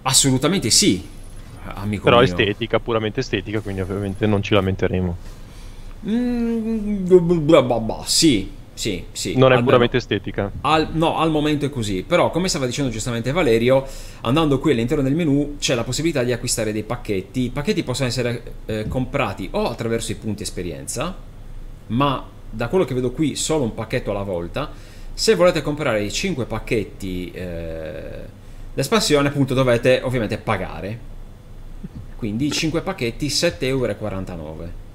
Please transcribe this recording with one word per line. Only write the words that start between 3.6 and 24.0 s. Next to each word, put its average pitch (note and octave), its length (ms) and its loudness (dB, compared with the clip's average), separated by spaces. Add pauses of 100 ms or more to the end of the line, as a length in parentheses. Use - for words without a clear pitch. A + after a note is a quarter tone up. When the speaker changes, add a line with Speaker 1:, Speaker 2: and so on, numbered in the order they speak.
Speaker 2:
ovviamente G2 440 -2
non G#2 160 4
ci - 120 0
lamenteremo. F#2 640 2 (880)
Speaker 1:
Mm, A3+ 1000 -2
blah, F3+ 140 8
blah, E3 420 4
blah, B2 180 0
blah, G#2+ 260 -4
sì, A#2 440 2 (240)
sì, F#2 380 -4
sì, - 220 -6
Speaker 2:
Non B2+ 80 4 (100)
è B2+ 40 8
Speaker 1:
almeno A#2+ 100 4
Speaker 2:
puramente B2 320 6
estetica. G2+ 520 -2 (120)
Speaker 1:
al, D#3 320 2
no, D#3 240 2
al D#3+ 120 2
momento D3+ 360 0
è C3 40 -2
così. G2+ 340 -4
Però, D3 280 2
come E3+ 160 0
stava C3 180 0
dicendo B2+ 240 -2
giustamente A#2 440 -4
Valerio, C3 520 4 (360)
andando C#3 380 4
qui D3 120 2
all'interno B2 320 2
del C3+ 120 2
menu D3 440 2
c'è C3+ 160 0
la A#2 80 -2
possibilità C#3 400 0
di B2 80 0
acquistare A#2 400 -2
dei G#2+ 120 -2
pacchetti. A2 640 -2
I A2+ 40 -2
pacchetti D3 340 0
possono B2+ 240 -2
essere, A#2+ 340 -2 (240)
eh, G#2+ 220 -4
comprati B2 640 -2
o G#3 180 0
attraverso A2+ 440 -2
i - 20 -4
punti G#2 280 -6
esperienza, F2 680 -6 (720)
ma C3 380 2 (240)
da A#2 200 -2
quello F3+ 160 4
che - 80 -6
vedo B2+ 180 0
qui C#3+ 240 0
solo D3+ 300 0
un G#2 80 -2
pacchetto A#2 380 -4